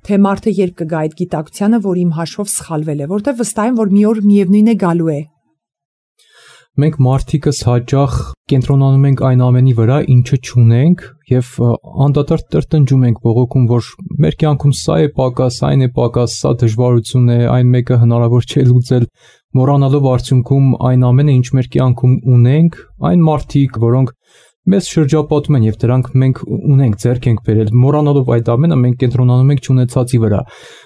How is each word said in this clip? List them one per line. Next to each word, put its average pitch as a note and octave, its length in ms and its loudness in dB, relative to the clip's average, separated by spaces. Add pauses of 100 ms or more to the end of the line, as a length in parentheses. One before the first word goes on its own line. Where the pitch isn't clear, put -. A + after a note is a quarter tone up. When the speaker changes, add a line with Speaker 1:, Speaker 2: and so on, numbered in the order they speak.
Speaker 1:
թե G3+ 180 -2
մարդը G3 340 0
երբ F3+ 220 -2
կգա E3 260 -6
այդ D#3 140 -6
գիտակցությանը, F3+ 680 -4
որ F#3 200 -4
իմ F3 120 0
հաշվով E3+ 380 -8
սխալվել D#3 500 -6
է, C#3+ 80 -8
որտեղ G#3 300 -4
վստահ A3+ 320 -4
եմ, B3 80 -2
որ G3+ 160 0
մի G3+ 100 4
օր A3 160 0
միևնույն G3+ 480 2
է A#3 80 2
գալու E3+ 340 0
է։ D3 100 -4 (1500)
Speaker 2:
Մենք D#3 240 -2
մարդիկս C3+ 640 0
հաճախ B2 540 0 (280)
կենտրոնանում C3+ 600 2
ենք C#3 180 0
այն B2+ 200 2
ամենի B2+ 320 2
վրա, A#2 300 2
ինչը B2+ 340 0
չունենք, B2 680 2 (180)
և, B2 300 -2
ը, A#2+ 160 -2 (300)
անդադար C#3+ 460 0
տրտնջում C#3 600 0
ենք, A#2 160 0
բողոքում, B2 480 0
որ A#2+ 220 -2 (240)
մեր D#3 220 -2
կյանքում D3 380 0
սա - 220 -4
է D3+ 160 0
պակաս, B2+ 480 -4
այն C#3 260 0
է - 40 -2
պակաս, A#2+ 440 -2
սա C#3 200 -4
դժվարություն A#2+ 760 0
է, A#2+ 140 2
այն B2 260 2
մեկը B2 300 2
հնարավոր A#2 500 2
չէ C3 140 0
լուծել, B2 420 2 (460)
մոռանալով C3+ 580 2
արդյունքում B2+ 560 0 (140)
այն B2+ 260 2
ամենը, C3 320 2
ինչ B2 120 -2
մեր B2+ 200 -2
կյանքում B2+ 440 0 (140)
ունենք, C3 520 2 (200)
այն E3+ 220 0
մարդիկ, D3 560 -2
որոնք A#2+ 360 0 (520)
մեզ F#3+ 200 0
շրջապատում D3+ 720 0
են, A2+ 80 2
և A2 120 -2
դրանք B2+ 340 0
մենք C3 320 0
ունենք, C3+ 540 0
ձեռք B2 300 -2
ենք A2+ 160 0
բերել։ G#2+ 300 0
Մոռանալով C#3+ 580 2
այդ A#2+ 180 -2
ամենը, C#3+ 280 0
մենք B2 200 0
կենտրոնանում B2 540 2
ենք C#3+ 120 0
չունեցածի B2+ 580 0
վրա։ G#2+ 180 0 (460)